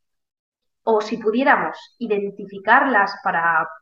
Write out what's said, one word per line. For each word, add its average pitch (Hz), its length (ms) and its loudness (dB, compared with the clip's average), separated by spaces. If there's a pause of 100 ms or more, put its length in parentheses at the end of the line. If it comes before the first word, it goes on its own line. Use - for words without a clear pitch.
(840)
o 220 160 2
si 208 180 -6
pudiéramos 220 580 0 (220)
identificarlas 202 1300 0
para 165 440 0 (140)